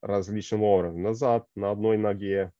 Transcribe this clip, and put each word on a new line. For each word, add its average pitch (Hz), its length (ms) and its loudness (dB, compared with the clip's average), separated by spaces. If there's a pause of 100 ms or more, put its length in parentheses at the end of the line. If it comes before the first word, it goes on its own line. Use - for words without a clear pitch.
различным 101 600 -2
образом, 87 400 2
назад, 117 420 0 (100)
на 98 140 -2
одной 107 280 2
ноге 98 640 -2